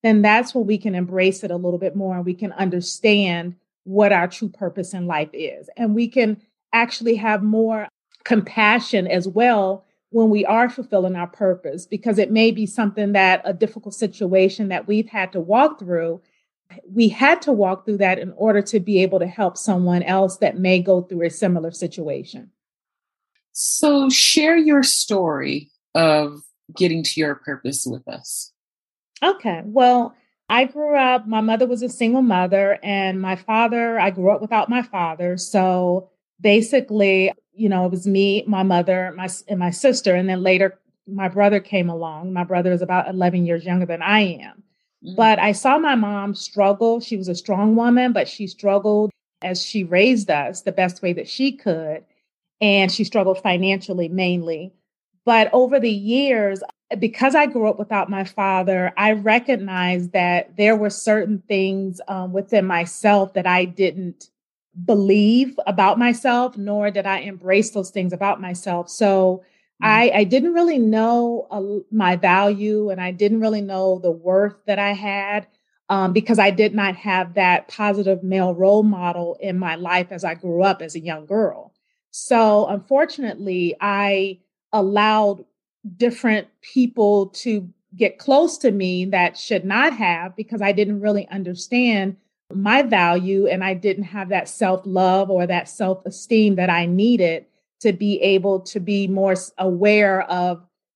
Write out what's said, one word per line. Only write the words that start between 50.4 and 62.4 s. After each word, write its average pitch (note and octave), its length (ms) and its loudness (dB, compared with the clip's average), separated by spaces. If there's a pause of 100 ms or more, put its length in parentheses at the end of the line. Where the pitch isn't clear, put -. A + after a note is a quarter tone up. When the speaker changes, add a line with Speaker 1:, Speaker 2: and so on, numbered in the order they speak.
Speaker 1:
the F#3+ 100 -6
best F3+ 300 -2
way F3 120 -2
that F3 140 -10
she C4+ 240 -4
could. D#3+ 520 -6 (560)
And G3 320 2
she A3 120 -2
struggled F#3+ 380 0
financially F#3+ 640 -2
mainly. F3 640 -4 (520)
But A3+ 280 4
over B3+ 260 4
the A3+ 120 0
years, G#3 720 -2 (360)
because A#3+ 360 0
I D4 100 6
grew A#3 240 -2
up G#3+ 80 -2
without G#3 320 -4
my F#3+ 140 -6
father, F#3 720 -2
I G#3+ 160 2
recognized F#3+ 1040 0
that F3 420 0
there G#3+ 200 4
were G#3+ 140 0
certain G#3 580 -2
things, F#3+ 600 -2
um, F#3 240 -8
within G3 340 0